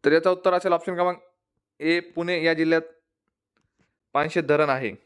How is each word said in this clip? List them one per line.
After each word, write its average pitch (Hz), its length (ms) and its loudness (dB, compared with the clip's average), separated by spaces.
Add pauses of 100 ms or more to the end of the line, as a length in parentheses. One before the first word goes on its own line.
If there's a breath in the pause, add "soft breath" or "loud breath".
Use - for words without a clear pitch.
तर 143 60 4
याचं 165 180 2
उत्तर 180 240 0
असेल 180 180 0
ऑप्शन 170 220 -2
क्रमांक 180 240 -2 (640)
ए, 165 200 0
पुणे 170 440 -4
या 165 100 2
जिल्ह्यात 160 280 2 (1300)
पानशेत 160 300 -2
धरण 147 260 2
आहे. 131 240 -4 (120)